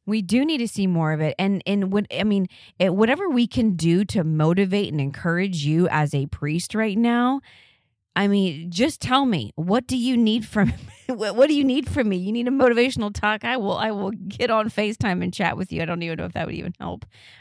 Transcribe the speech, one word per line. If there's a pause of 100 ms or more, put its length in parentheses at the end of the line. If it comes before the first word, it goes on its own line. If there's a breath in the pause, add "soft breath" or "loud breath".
We
do
need
to
see
more
of
it.
And,
and
what,
I
mean, (300 loud breath)
it,
whatever
we
can
do
to
motivate
and
encourage
you
as
a
priest
right
now, (800 soft breath)
I
mean,
just
tell
me,
what
do
you
need
from, (180)
<laughs>
what,
what
do
you
need
from
me?
You
need
a
motivational
talk?
I
will,
I
will
get
on
FaceTime
and
chat
with
you.
I
don't
even
know
if
that
would
even
help. (360 loud breath)